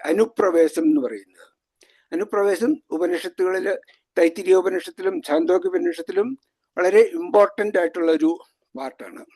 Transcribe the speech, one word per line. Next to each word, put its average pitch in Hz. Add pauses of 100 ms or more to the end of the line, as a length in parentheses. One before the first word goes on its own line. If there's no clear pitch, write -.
അനുപ്രവേശം 165
എന്ന് 151
പറയുന്നത്. 110 (640)
അനുപ്രവേശം 202 (180)
ഉപനിഷത്തുകളിൽ, 180 (500)
തൈത്തിരീയോപനിഷത്തിലും 185
ഛാന്തോക്യോപനിഷത്തിലും 175 (480)
വളരെ 185 (120)
ഇമ്പോർട്ടന്റ് 202
ആയിട്ടുള്ള 170
ഒരു 156 (440)
പാർട്ടാണ്. 131 (120)